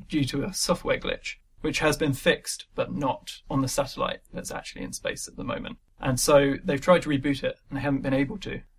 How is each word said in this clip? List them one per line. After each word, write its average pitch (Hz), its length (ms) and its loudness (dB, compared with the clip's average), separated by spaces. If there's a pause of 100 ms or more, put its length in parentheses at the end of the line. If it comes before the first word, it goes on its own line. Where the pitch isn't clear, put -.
due 147 160 2
to 139 180 -2
a 185 100 -6
software - 460 0
glitch, - 360 -6 (260)
which 151 160 -2
has 151 180 4
been 147 180 2
fixed, - 600 0
but 123 180 -2
not 123 560 -4
on 135 140 2
the 131 60 2
satellite - 540 -2 (120)
that's - 180 -8
actually - 320 -10
in - 100 -8
space - 340 -6
at - 80 -18
the - 80 -10
moment. - 340 -6 (220)
And 127 200 0
so 143 440 6
they've 139 180 0
tried 175 220 6
to 151 60 -4
reboot 139 340 0
it, - 160 -4 (100)
and 135 80 -6
they 127 40 -4
haven't 139 200 0
been 135 140 0
able 143 240 -2
to. 131 220 -8 (180)